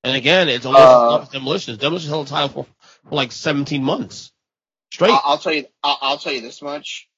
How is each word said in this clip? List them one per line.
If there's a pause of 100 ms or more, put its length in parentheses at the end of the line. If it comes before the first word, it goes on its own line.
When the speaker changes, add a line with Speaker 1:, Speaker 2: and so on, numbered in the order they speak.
Speaker 1:
And
again,
it's
almost
Speaker 2:
Uh,
Speaker 1:
enough
as
Demolition.
Demolition
held
the
title
for, (440)
for,
like,
seventeen
months (600)
straight.
Speaker 2:
I'll,
I'll
tell
you, (180)
I'll,
I'll
tell
you
this
much. (100)